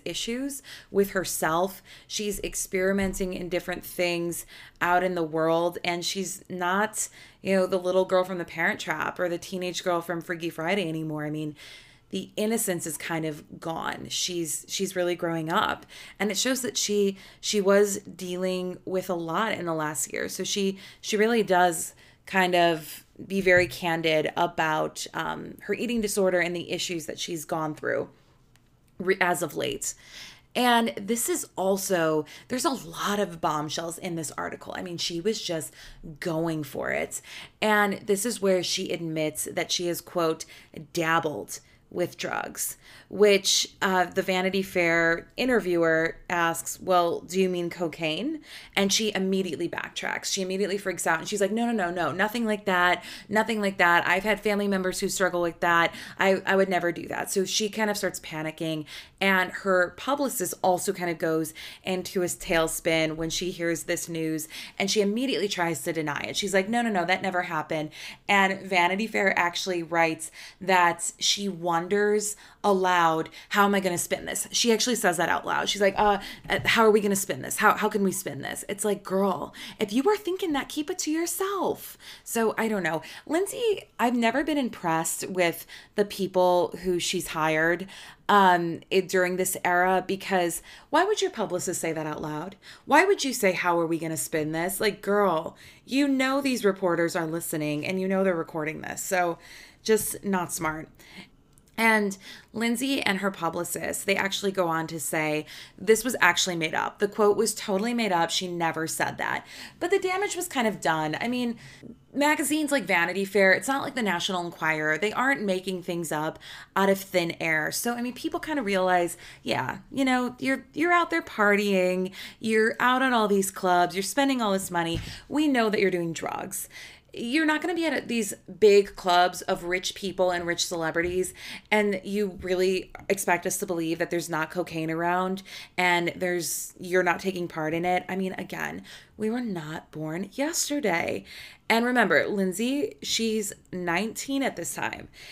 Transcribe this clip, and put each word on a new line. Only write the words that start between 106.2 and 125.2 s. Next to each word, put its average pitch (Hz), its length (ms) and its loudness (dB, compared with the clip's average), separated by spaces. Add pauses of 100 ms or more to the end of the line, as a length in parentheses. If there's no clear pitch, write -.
actually 175 360 4
made 160 180 -2
up." 53 240 -2
The 202 100 0
quote 208 300 4
was 220 160 0
totally 220 400 -2
made 220 180 0
up. 165 160 2
She 180 200 -4
never 165 380 -2
said - 300 -2
that. - 300 -4 (320)
But 349 120 -2
the 392 80 4
damage 370 380 -2
was 349 100 -4
kind 240 200 0
of 185 160 -2
done. 156 360 0
I 233 100 -4
mean, 240 280 -2 (560)
magazines 294 580 2
like 262 140 2
Vanity 180 400 0
Fair, 196 280 6
it's 185 160 2
not 269 140 -2
like 269 120 -6
the 254 80 -2
National 175 420 0
Enquirer. 156 540 0
They 208 140 0
aren't 262 280 0
making 185 420 -2
things 170 300 -4
up 156 260 -4 (380)
out 196 140 6
of 196 100 2
thin 170 400 0
air. 160 320 0
So, 240 220 -2
I 240 80 -6
mean, 240 100 -4
people 330 280 -6
kind 311 180 -4
of 220 80 -2
realize, 180 500 2 (260)
yeah, - 360 -2 (120)
you 269 140 0
know, 247 340 0
you're, 269 360 -2
you're 339 180 2
out 339 160 4
there 330 140 0
partying, 190 920 2 (280)
you're 220 380 2
out 254 220 4
at 262 140 2
all 220 120 4
these 196 240 2
clubs, 175 460 2
you're 196 60 0
spending 269 400 0
all 202 100 2
this 190 180 -2
money. 170 300 -2 (300)